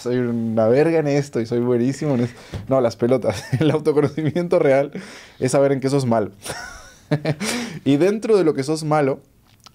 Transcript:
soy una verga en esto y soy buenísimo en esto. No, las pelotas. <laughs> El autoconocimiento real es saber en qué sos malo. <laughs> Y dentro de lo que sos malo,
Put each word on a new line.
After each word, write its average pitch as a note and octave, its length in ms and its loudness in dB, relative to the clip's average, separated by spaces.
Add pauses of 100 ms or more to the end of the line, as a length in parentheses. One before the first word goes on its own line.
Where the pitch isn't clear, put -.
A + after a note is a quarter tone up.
soy B2 160 -2
una A2+ 520 0
verga D#3 320 4
en D3+ 80 0
esto C#3+ 300 -2
y A2+ 60 -2
soy A#2+ 160 -2
buenísimo B2 540 0
en A#2+ 80 2
esto. A#2+ 180 -6 (260)
No, C3+ 140 2
las A#2 160 0
pelotas. A#2+ 560 0
<laughs> B2 80 0
El D3+ 120 4
autoconocimiento D#3 840 0
real C#3+ 320 2 (480)
es B2+ 140 -2
saber C#3 200 4
en C3+ 80 -2
qué C3 100 0
sos C3+ 160 0
malo. A2 240 0 (800)
<laughs> F3 720 -4
Y C#3 120 2
dentro G#3 400 2
de F3+ 80 4
lo D3+ 100 2
que C3+ 80 -4
sos D#3 220 -4
malo, D3+ 360 0 (540)